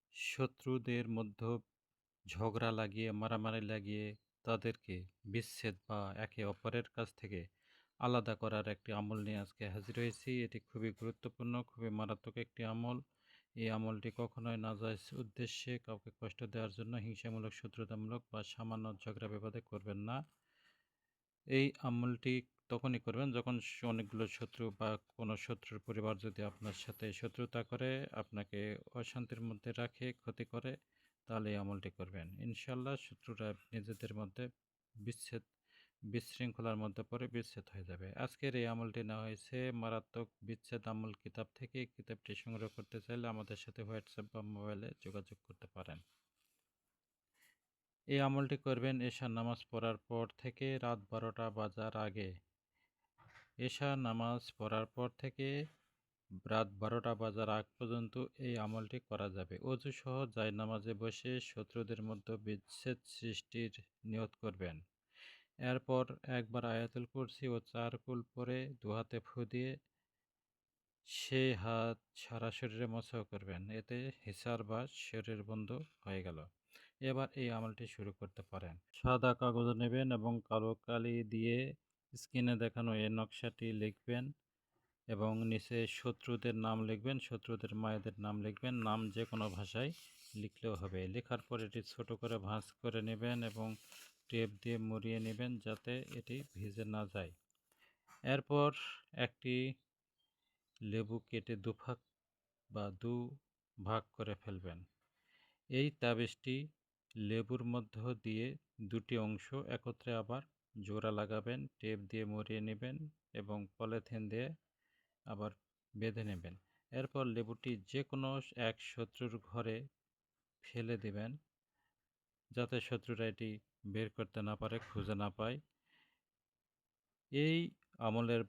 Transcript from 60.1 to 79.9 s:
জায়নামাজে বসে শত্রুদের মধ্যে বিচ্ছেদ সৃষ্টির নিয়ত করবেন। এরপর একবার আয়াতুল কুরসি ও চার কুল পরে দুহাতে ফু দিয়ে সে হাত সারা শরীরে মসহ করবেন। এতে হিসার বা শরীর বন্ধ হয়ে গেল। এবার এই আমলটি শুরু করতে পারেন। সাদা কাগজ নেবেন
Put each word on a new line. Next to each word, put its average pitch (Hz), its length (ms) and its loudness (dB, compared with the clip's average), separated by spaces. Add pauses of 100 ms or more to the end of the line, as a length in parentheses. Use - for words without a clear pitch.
জায়নামাজে 110 680 0
বসে 113 460 -2
শত্রুদের 110 640 -4
মধ্যে 110 340 -4
বিচ্ছেদ 107 680 -2
সৃষ্টির 113 800 -4 (200)
নিয়ত 110 300 -2
করবেন। 92 500 -4 (760)
এরপর 127 640 4
একবার 120 420 0
আয়াতুল 117 400 0
কুরসি 131 440 -4
ও 117 120 2
চার 117 380 -2
কুল 123 240 -2
পরে 127 520 -2
দুহাতে 113 460 -2
ফু - 240 -4
দিয়ে 127 320 0 (1300)
সে 131 460 4
হাত 113 440 2 (180)
সারা 113 340 -2
শরীরে 113 360 -2
মসহ 113 380 -2
করবেন। 95 460 -6
এতে 123 400 -4 (160)
হিসার 113 360 0
বা 110 300 0
শরীর 110 500 -4
বন্ধ 110 400 -4 (160)
হয়ে 95 240 -2
গেল। 82 240 -6 (540)
এবার 131 340 2
এই 123 160 0
আমলটি 113 360 -2
শুরু 101 260 -6
করতে 95 300 -8
পারেন। 92 360 -8 (140)
সাদা 127 420 6
কাগজ 120 420 6
নেবেন 127 360 4